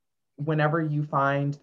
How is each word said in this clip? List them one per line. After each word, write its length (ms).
whenever 460
you 200
find 600